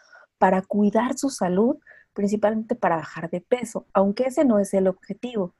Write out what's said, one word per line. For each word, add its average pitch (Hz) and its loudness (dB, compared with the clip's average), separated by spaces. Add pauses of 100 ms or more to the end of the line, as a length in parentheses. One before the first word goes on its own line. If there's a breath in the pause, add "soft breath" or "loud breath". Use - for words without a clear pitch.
(380 loud breath)
para 190 4
cuidar 220 0
su 277 -2
salud, 214 0 (360 soft breath)
principalmente 214 -2
para 170 0
bajar 165 -10
de 180 -6
peso, - -6
aunque 202 0
ese 277 0
no 220 4
es 196 -2
el 190 2
objetivo. 196 -6